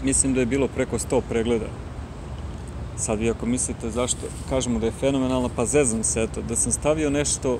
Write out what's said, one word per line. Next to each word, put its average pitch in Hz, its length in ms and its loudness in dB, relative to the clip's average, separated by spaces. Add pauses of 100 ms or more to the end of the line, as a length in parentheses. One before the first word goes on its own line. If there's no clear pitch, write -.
Mislim 135 300 4
da 131 60 4
je 123 60 4
bilo 127 220 2
preko 123 300 -2
sto 127 220 2
pregleda. 113 460 0 (1300)
Sad 110 220 0
vi 113 120 2
ako 113 160 -2
mislite 120 440 -2
zašto 123 300 0 (280)
kažemo 120 300 2
da 110 80 2
je 110 140 2
fenomenalna, 131 560 2
pa 120 100 2
zezam 113 380 2
se, - 180 2
eto, - 200 -4
da 113 140 -4
sam 117 160 0
stavio 151 380 2
nešto 139 500 0